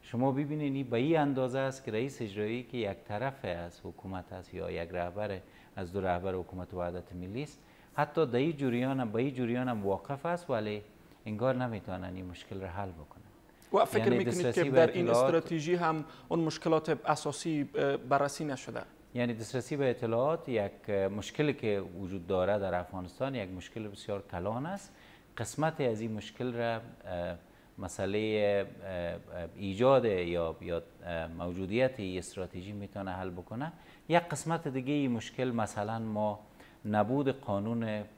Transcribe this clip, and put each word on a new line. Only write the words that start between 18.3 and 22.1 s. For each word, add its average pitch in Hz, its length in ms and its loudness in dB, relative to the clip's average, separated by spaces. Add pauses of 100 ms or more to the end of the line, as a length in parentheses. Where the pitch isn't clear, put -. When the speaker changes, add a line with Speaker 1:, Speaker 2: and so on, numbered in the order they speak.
Speaker 2:
نشده؟ 120 360 -6 (340)
Speaker 1:
یعنی 120 200 2
دسترسی 117 420 -4
به 139 140 4
اطلاعات 123 580 2
یک 107 420 0
مشکلی 101 640 2
که 101 280 0 (180)
وجود 92 260 -6